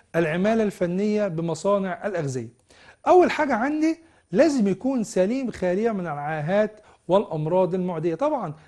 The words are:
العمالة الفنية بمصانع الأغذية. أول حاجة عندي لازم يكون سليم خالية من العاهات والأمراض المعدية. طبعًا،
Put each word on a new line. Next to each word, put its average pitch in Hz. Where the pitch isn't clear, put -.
العمالة 180
الفنية 202
بمصانع 180
الأغذية. 139
أول 339
حاجة 285
عندي 302
لازم 262
يكون 226
سليم 220
خالية 190
من 202
العاهات 160
والأمراض 175
المعدية. 175
طبعًا، 254